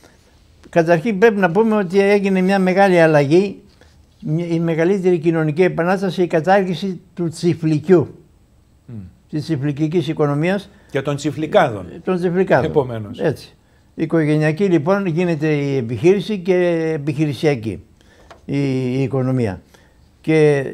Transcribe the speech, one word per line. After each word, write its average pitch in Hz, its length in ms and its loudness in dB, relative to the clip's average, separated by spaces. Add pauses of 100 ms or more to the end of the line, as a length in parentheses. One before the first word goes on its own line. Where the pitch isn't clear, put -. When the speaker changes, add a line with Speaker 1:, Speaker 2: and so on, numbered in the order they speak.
(680)
Speaker 1:
καταρχήν 175 500 0
πρέπει 226 200 4
να 185 120 2
πούμε 214 240 2
ότι 196 260 0
έγινε 196 400 2
μια 190 180 2
μεγάλη 185 420 4
αλλαγή, 160 580 2 (600)
μια, 160 280 -4
η 170 120 -2
μεγαλύτερη 175 580 0
κοινωνική 160 460 0
επανάσταση, 180 600 0
η 175 40 0
κατάργηση 180 720 0 (140)
του 175 160 -4
τσιφλικιού, 156 840 0 (720)
Speaker 2:
Μμ. 123 60 -18 (360)
Speaker 1:
της 151 140 -6
τσιφλικικής 147 640 -2
οικονομίας. 156 640 -2 (220)
Speaker 2:
Και 135 100 -2
των 143 140 -4
τσιφλικάδων. 147 720 0 (180)
Speaker 1:
Των 190 120 -2
τσιφλικάδων. 175 540 0
Speaker 2:
Επομένως. 123 500 -4
Speaker 1:
Έτσι. - 360 -4 (400)
Η - 80 -6
οικογενειακή, 156 600 0
λοιπόν, 185 420 0
γίνεται 165 480 -2
η 143 240 -2
επιχείρηση 160 600 0
και 180 180 0 (380)
επιχειρησιακή 139 840 -2 (720)
η, 139 80 -2 (420)
η - 40 0
οικονομία. 127 580 -2 (600)
Και 151 420 2 (100)